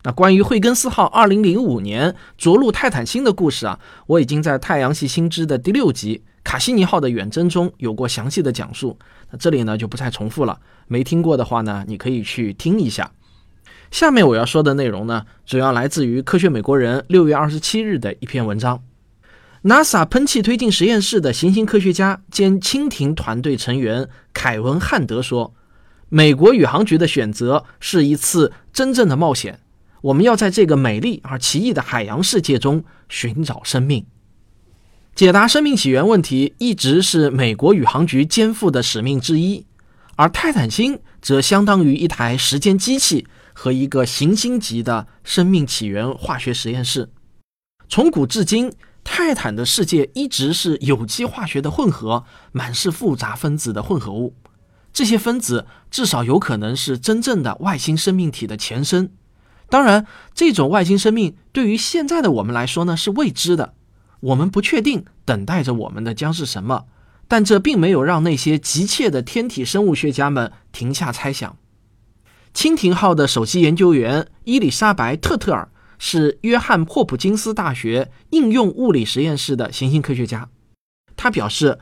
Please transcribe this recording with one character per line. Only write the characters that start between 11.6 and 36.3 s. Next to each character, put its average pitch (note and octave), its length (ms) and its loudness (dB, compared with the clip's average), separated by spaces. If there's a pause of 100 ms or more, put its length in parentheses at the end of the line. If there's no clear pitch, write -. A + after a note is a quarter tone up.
呢， G2+ 260 -6
你 G#2+ 80 -10
可 B2+ 120 -8
以 A#2+ 140 -4
去 G#2 300 -6
听 F#3+ 280 -2
一 B2+ 100 0
下。 - 220 -8 (760)
下 D#4+ 200 2
面 A3+ 180 6
我 A2+ 80 4
要 A#2 80 2
说 D#3 180 2
的 C#3+ 120 2
内 C#3 120 0
容 G#2 200 -4
呢， A2+ 180 -4 (220)
主 C3 100 -4
要 C3 160 2
来 B2 160 0
自 C#3+ 180 -2
于 A#2+ 140 0
《科 F3+ 180 0
学 F3 120 4
美 A#2+ 100 -2
国 C3+ 180 0
人》 B2+ 300 0
六 F3+ 180 6
月 D3+ 80 4
二 D3+ 140 2
十 D3+ 100 -4
七 A3 220 -2
日 G#3 180 -2
的 G#2 220 -6
一 - 60 -12
篇 B2 200 -4
文 G#2 120 -4
章。 B2+ 240 -2 (800)
nasa A3+ 420 4
喷 C4 220 0
气 A3+ 160 0
推 A3+ 160 0
进 A#3 120 2
实 E3+ 140 2
验 A3 160 4
室 G3 220 0
的 E3 100 0
行 F3+ 200 2
星 A3 120 2
科 G#3+ 160 2
学 F#3 100 2
家 F#3+ 400 0
兼 G3 300 2
蜻 C#4 260 -2
蜓 D3 280 -2
团 A#2 260 -6
队 C3+ 160 -2
成 B2+ 220 -4
员 B2 320 -2 (240)
凯 A2+ 260 -2
文 C3+ 180 -2
汉 F#3+ 280 -2
德 A2+ 160 -4
说， A#2+ 320 -4 (560)
美 D3+ 240 6
国 F3+ 180 8
宇 F3+ 140 6
航 D3 180 0
局 D#3+ 140 2
的 E3+ 100 4
选 A2 240 -2
择 B2 320 -2 (160)
是 E3 240 2
一 C#3+ 100 2
次 D#3 380 2 (220)
真 C4 180 0
正 A#3 160 4
的 C3+ 80 2
冒 D#3 160 2
险， G#2 280 -8 (420)
我 C3+ 100 0
们 D3+ 100 4
要 A#3 140 4
在 G#3 140 0
这 F#3+ 160 4
个 D3+ 100 4
美 A#2 240 0
丽 A3+ 240 -4
而 C3 140 -10
奇 - 200 -2
异 A3+ 140 0
的 C#3+ 80 -2
海 A#2+ 220 -4
洋 G#2+ 200 -4
世 F#3+ 200 0
界 C3 160 2
中 D3 260 0 (240)
寻 A#2+ 340 -6
找 C3 220 -8
生 B2+ 180 0
命。 C3+ 220 -2 (1120)
解 F#3 180 8
答 G#3 160 6
生 D4 160 4
命 C#4+ 100 2
起 C#3 140 0
源 C3+ 180 4
问 G#3+ 140 6
题 C#3 380 -2